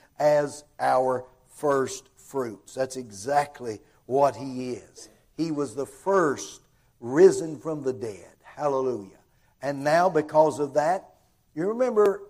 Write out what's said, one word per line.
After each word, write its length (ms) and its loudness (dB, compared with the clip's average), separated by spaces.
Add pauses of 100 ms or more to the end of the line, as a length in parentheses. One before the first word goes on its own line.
(180)
as 460 2 (160)
our 460 2 (200)
first 680 -2
fruits. 580 -8
That's 220 -4
exactly 840 -6 (260)
what 280 2
he 380 -10
is. 360 -16 (280)
He 160 -4
was 240 -6
the 100 -6
first 760 -2 (380)
risen 580 4
from 260 -8
the 100 -4
dead. 500 -12
Hallelujah. 800 -4 (420)
And 220 -6
now 240 4
because 500 2
of 160 -4
that, 400 -2 (400)
you 140 -4
remember 600 2